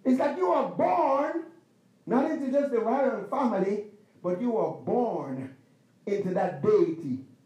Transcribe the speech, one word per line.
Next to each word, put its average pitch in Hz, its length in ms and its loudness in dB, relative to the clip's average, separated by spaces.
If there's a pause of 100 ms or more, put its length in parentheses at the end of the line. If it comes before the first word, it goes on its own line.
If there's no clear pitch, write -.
It's 254 160 4
like 294 180 0
you 370 140 2
are 294 180 2
born 311 760 0 (600)
not 277 240 2
into 269 200 -4
just 277 200 2
the 233 80 0
royal 226 500 0
family, 208 640 0 (320)
but 180 180 -2
you 226 160 0
are - 160 0
born 170 800 -4 (500)
into 190 280 -2
that 180 280 -2
deity. 165 640 2 (200)